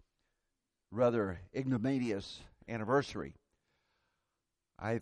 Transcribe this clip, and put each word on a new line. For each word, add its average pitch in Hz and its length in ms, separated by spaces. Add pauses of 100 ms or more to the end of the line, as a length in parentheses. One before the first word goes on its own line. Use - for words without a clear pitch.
(960)
rather 107 460 (160)
ignominious 123 840 (280)
anniversary. 110 640 (1500)
I 113 240